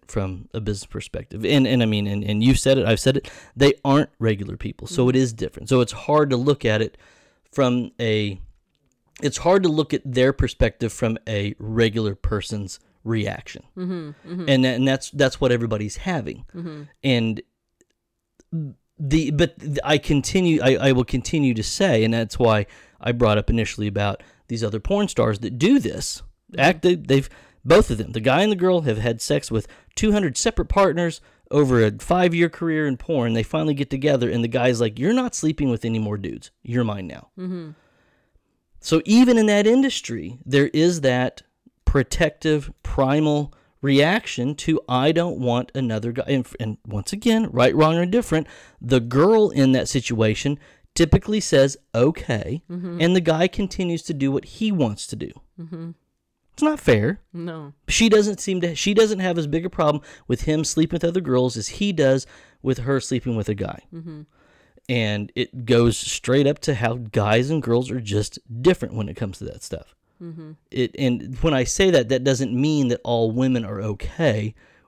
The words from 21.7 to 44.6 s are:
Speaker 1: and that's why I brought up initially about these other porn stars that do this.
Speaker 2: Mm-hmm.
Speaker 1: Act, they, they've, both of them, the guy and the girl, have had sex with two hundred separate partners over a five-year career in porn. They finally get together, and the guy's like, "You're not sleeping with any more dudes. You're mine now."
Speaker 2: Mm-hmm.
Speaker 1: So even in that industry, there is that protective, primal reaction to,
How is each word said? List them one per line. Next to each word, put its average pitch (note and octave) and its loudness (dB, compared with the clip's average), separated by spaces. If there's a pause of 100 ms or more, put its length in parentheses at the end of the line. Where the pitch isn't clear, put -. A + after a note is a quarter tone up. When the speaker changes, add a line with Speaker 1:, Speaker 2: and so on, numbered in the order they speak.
Speaker 1:
and A2+ 2
that's A#2 -4
why A2 4 (340)
I A#2+ -4
brought A#2 2
up - -2
initially G#2+ -2
about G2+ -4 (240)
these A#2 -6
other G#2+ -4
porn G3+ -2
stars A2 0
that B2 -8
do A#3+ 4
this. - -8 (280)
Speaker 2:
Mm-hmm. - -10
Speaker 1:
Act, D#3+ 2
they, F3+ 4
they've, C#3 2 (340)
both F3 6
of A2+ -2
them, A2 -8
the A2+ -4
guy C#3 2
and G#3+ 2
the G3+ 0
girl, F3+ 2
have A#2+ 0
had A#2 -2
sex - -2
with A2 -2 (280)
two G#3+ 2
hundred F#3 0
separate - -2
partners F3 2 (320)
over C3 4
a G#2+ 4
five-year E3+ 2
career D#3 -2
in C3+ 0
porn. A#2+ -2
They A2+ 2
finally D#3 -2
get C#3 -4
together, C3 2
and A#2 0
the A#2 0
guy's A#2+ 2
like, A2+ 0
"You're D3 0
not B3+ 0
sleeping D3+ -2
with A#2 -2
any A2+ -2
more G#2 -4
dudes. E2+ -10 (120)
You're A#2+ -2
mine G2 -6
now." - -16 (100)
Speaker 2:
Mm-hmm. F3+ -10 (1080)
Speaker 1:
So D#3+ 0
even A#3+ 6
in G#3+ 4
that G#3 4
industry, B2+ 0
there C#3 2
is E3 0
that B2+ 0 (420)
protective, D3+ 0 (120)
primal D3 0 (280)
reaction C#3 0
to, D#3+ -2